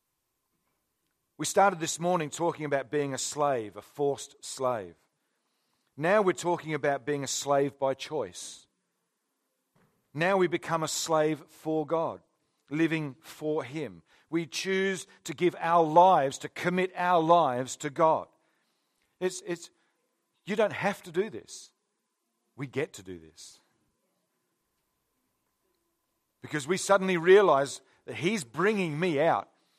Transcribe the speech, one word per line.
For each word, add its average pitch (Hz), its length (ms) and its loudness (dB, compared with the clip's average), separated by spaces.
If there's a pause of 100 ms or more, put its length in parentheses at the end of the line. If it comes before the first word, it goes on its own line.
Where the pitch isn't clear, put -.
(1400)
We 151 80 -6
started 196 340 4
this 156 200 -6
morning 170 320 0
talking 156 340 -4
about 139 240 -4
being 143 240 -2
a 123 60 -6
slave, 131 560 -2
a 101 80 -16
forced - 600 -6
slave. 113 520 -4 (1000)
Now 185 280 2
we're 185 80 2
talking 165 420 -2
about 139 320 -2
being 143 180 -2
a 127 40 -6
slave 139 500 0
by 135 160 -2
choice. - 720 -10 (1500)
Now 180 220 2
we 180 100 4
become 165 340 -2
a 156 60 -4
slave 156 600 0
for 156 360 -4
God, 147 360 -4 (500)
living 156 500 -2
for 156 420 -6
Him. 120 380 -10 (300)
We 165 160 -4
choose 190 580 -4 (200)
to 160 100 -10
give 175 240 0
our 170 240 4
lives, 160 560 6
to 143 100 -10
commit 180 460 -2
our 180 260 2
lives 143 560 2
to 147 140 -8
God. 151 360 2 (920)
It's, 180 260 -4
it's, 175 240 -10 (760)
you 202 100 -6
don't 202 180 0
have 185 300 -4
to 180 80 -18
do 190 180 -2
this. - 400 -16 (840)
We 139 120 -10
get 135 260 -6
to - 100 -18
do 90 160 -14
this. - 400 -20 (2750)
Because 139 260 -8
we 180 100 -2
suddenly 190 400 2
realize 165 640 6 (240)
that 127 100 -10
He's 175 280 -2
bringing 165 560 -2
me 165 200 0
out. 143 300 2 (300)